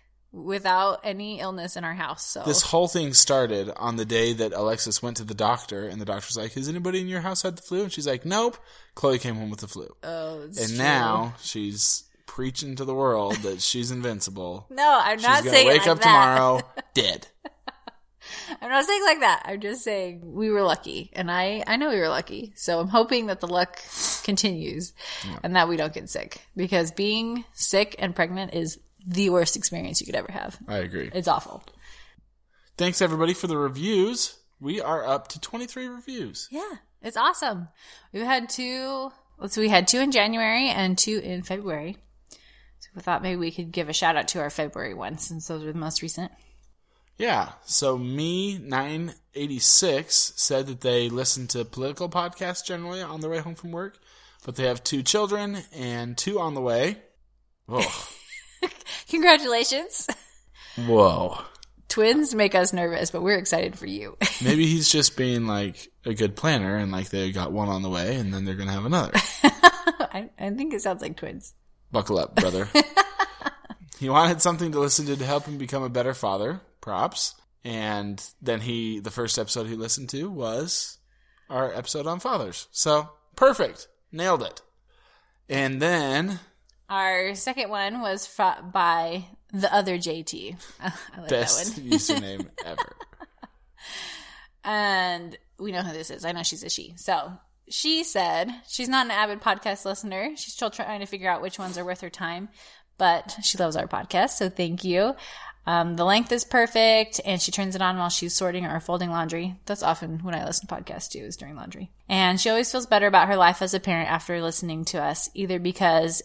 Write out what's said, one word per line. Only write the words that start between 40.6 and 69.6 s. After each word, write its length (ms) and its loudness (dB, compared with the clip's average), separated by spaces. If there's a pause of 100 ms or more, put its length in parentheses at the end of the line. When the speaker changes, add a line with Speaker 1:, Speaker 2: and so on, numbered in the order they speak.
Speaker 1:
and 280 2
two 260 2
in 200 -6
February. 540 -6 (840)
So 160 -20
we 60 -14
thought 220 -2
maybe 140 -2
we 140 -4
could 200 -8
give 160 -4
a 60 -4
shout 240 4
out 120 0
to 100 -4
our 100 -2
February 460 -6
ones 300 -8
since 220 -8
those 160 -8
were 80 -8
the 80 -6
most 220 -4
recent. 300 -6 (880)
Speaker 2:
Yeah. 340 -2 (120)
So 320 2
Me 640 -2
nine 540 -4 (200)
eighty-six 1040 2
said 320 0
that 140 -10
they 280 2
listen 380 -2
to 180 -2
political 440 -6
podcasts 540 -4
generally 380 -8
on 200 -10
their 100 -6
way 80 -2
home 160 -8
from 160 -12
work, 260 -8 (480)
but 100 -8
they 120 0
have 160 -2
two 180 -2
children 580 0 (140)
and 420 -6
two 240 -2
on 140 -2
the 80 -4
way. 360 0 (720)
Ugh. 140 0
<laughs> 80 -2 (720)
Speaker 1:
<laughs> 480 -8
Congratulations. 1000 4 (680)
Speaker 2:
Whoa. 640 4 (520)
Speaker 1:
Twins 460 4
make 180 4
us 200 4
nervous, 380 0
but 120 -4
we're 140 4
excited 420 -2
for 80 -14
you. 300 -10 (120)
<laughs> 140 -4
Speaker 2:
Maybe 240 4
he's 240 4
just 260 4
being, 300 0
like, 420 -4 (160)
a 80 -2
good 220 0
planner 400 2
and, 160 0
like, 180 -4
they 220 -2
got 200 -4
one 180 -2
on 120 -2
the 80 -4
way 280 -2
and 160 -2
then 120 -4
they're 100 -4
gonna 180 -4
have 120 -2
another. 280 0
Speaker 1:
<laughs> 300 2
I, 920 4